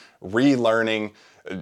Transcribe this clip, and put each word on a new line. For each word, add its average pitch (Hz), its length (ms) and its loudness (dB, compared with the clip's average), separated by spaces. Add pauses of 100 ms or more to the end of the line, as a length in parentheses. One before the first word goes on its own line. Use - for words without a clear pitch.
(240)
relearning, 113 920 0 (360)
uh, 95 120 -10